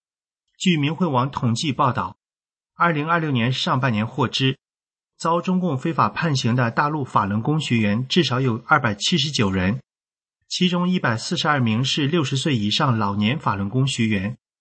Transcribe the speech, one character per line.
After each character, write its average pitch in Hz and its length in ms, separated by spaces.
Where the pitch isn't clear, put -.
据 175 200
明 147 180
慧 185 120
网 131 220
统 123 260
计 139 180
报 131 200
道， 95 240
二 170 180
零 151 160
二 170 100
六 156 140
年 123 200
上 139 280
半 135 100
年 107 160
获 120 220
知， 131 300
遭 170 240
中 185 180
共 175 180
非 165 160
法 127 160
判 151 280
刑 120 180
的 123 160
大 147 180
陆 151 160
法 120 200
轮 104 180
功 151 180
学 123 180
员 110 280
至 175 160
少 127 180
有 127 260
二 151 140
百 113 140
七 - 240
十 143 140
九 110 180
人， 95 320
其 - 220
中 180 200
一 185 120
百 120 160
四 170 200
十 160 120
二 147 100
名 117 260
是 139 220
六 160 160
十 135 140
岁 135 200
以 104 140
上 131 260
老 101 200
年 104 200
法 117 200
轮 98 120
功 127 180
学 123 200
员， 107 320